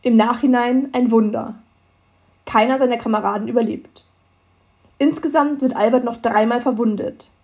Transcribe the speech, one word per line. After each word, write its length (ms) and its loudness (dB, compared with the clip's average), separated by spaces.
Im 120 2
Nachhinein 760 2
ein 180 0
Wunder. 460 0
Keiner 320 2
seiner 180 2
Kameraden 520 -4
überlebt. 560 -4
Insgesamt 640 0
wird 160 -2
Albert 280 2
noch 180 -8
dreimal 380 0
verwundet. 680 -4